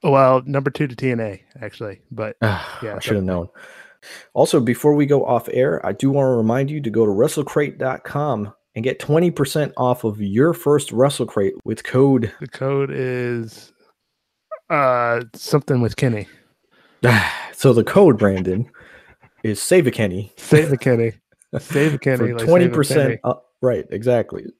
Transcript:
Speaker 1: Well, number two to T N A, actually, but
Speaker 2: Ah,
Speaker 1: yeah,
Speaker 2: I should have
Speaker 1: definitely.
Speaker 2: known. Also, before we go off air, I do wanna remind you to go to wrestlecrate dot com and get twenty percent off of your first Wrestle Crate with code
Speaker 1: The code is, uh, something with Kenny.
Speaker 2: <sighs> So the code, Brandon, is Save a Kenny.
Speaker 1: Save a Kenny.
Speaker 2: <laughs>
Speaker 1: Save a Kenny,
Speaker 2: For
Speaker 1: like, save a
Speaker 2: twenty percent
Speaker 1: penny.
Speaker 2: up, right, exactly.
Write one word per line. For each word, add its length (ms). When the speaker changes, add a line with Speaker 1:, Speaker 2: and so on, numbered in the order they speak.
Speaker 1:
Well, 420
number 260
two 180
to 80
T 160
N 80
A, 220
actually, 400
but 320
Speaker 2:
Ah, 400
Speaker 1:
yeah, 140
Speaker 2:
I 20
should 160
have 120
Speaker 1:
definitely. 0
Speaker 2:
known. 220
Also, 240
before 360
we 120
go 180
off 280
air, 340
I 60
do 180
wanna 260
remind 320
you 120
to 100
go 160
to 60
wrestlecrate 680
dot 240
com 500
and 80
get 160
twenty 320
percent 460
off 260
of 180
your 320
first 380
Wrestle 360
Crate 280
with 200
code 560
Speaker 1:
The 80
code 440
is, 800
uh, 540
something 460
with 140
Kenny. 380
Speaker 2:
<sighs> 40
So 180
the 120
code, 340
Brandon, 500
is 180
Save 240
a 60
Kenny. 440
Speaker 1:
Save 360
a 40
Kenny. 360
Speaker 2:
<laughs> 240
Speaker 1:
Save 340
a 40
Kenny, 180
Speaker 2:
For 60
Speaker 1:
like, 80
save 60
a 40
Speaker 2:
twenty 180
percent 400
Speaker 1:
penny. 140
Speaker 2:
up, 280
right, 300
exactly. 560